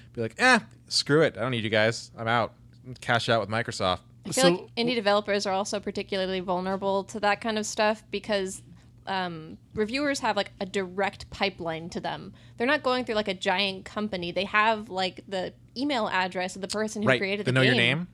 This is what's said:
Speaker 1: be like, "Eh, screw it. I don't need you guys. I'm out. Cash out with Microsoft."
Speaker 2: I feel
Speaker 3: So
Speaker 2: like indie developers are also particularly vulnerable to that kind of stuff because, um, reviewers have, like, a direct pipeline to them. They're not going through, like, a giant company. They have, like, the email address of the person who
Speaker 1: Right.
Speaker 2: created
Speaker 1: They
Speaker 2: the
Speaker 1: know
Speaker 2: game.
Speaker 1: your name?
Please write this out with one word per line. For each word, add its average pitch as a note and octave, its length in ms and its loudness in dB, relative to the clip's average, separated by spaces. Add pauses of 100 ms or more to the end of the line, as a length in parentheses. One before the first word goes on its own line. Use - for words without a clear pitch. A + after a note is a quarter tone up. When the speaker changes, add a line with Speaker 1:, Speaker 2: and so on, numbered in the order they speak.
(140)
Speaker 1:
be A#2 80 -6
like, A2+ 180 -6
"Eh, B3 200 6 (280)
screw - 340 4
it. B2+ 160 2
I G2+ 40 -4
don't B2 100 -2
need A#2 120 0
you A2 60 -2
guys. A2 480 2
I'm A2+ 100 -6
out. A2+ 260 2 (480)
Cash A#2+ 280 2
out A#2 120 6
with G2 80 -6
Microsoft." G#2+ 500 0 (260)
Speaker 2:
I G3 60 -8
feel B3+ 120 2
Speaker 3:
So C4+ 80 8
Speaker 2:
like - 240 -4
indie A#3+ 200 0
developers G3+ 500 2
are G3 80 0
also G3+ 260 -2
particularly F#3+ 600 -2
vulnerable F#3+ 680 -2
to - 140 -10
that G3+ 220 2
kind A3 180 -2
of G#3 60 -4
stuff G#3+ 440 0
because, G3 520 -4 (440)
um, F3+ 520 -6 (180)
reviewers C4+ 460 0
have, A3 160 2
like, G3 220 -2
a G3+ 60 -4
direct F#3+ 640 -4
pipeline E3+ 600 -4
to F#3+ 100 -8
them. E3+ 340 -8 (240)
They're A#3 100 0
not D4 160 2
going B3+ 220 0
through, A3 100 -4
like, G#3 120 0
a G3 60 -2
giant F#3+ 520 0
company. F#3+ 460 -4
They F#3+ 140 -2
have, G#3+ 440 2
like, F#3 380 -4
the F3+ 260 -6 (220)
email B3 320 0
address F#3 480 -2
of F#3+ 60 -10
the G3 60 -8
person G#3+ 340 -4
who G#3+ 80 2
Speaker 1:
Right. - 100 4
Speaker 2:
created G3+ 260 -2
Speaker 1:
They - 60 0
Speaker 2:
the - 20 2
Speaker 1:
know C3 100 4
Speaker 2:
game. B2+ 100 6
Speaker 1:
your A#2+ 100 4
name? C#3+ 300 2